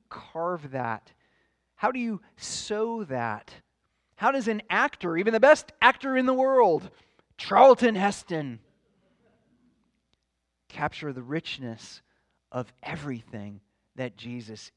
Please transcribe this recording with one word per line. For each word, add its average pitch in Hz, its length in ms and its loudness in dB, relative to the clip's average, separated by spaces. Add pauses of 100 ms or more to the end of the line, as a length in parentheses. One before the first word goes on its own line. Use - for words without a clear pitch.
carve 165 600 -8
that? 123 420 -8 (640)
How 214 160 -2
do 262 80 -6
you 226 220 -6 (160)
sew 220 680 -6
that? 117 480 -6 (640)
How 226 140 2
does 262 180 -2
an 214 220 -4
actor, 185 460 -2
even 202 160 0
the 226 80 2
best 294 320 6 (100)
actor 262 340 2
in 254 100 2
the 262 80 2
world, 254 540 2 (480)
Charlton 240 600 6
Heston, 160 640 -4 (2000)
capture 151 440 -8
the 127 100 -12
richness 127 760 -10 (500)
of 127 220 -10 (100)
everything 117 760 -14 (360)
that 123 200 -12
Jesus 113 600 -16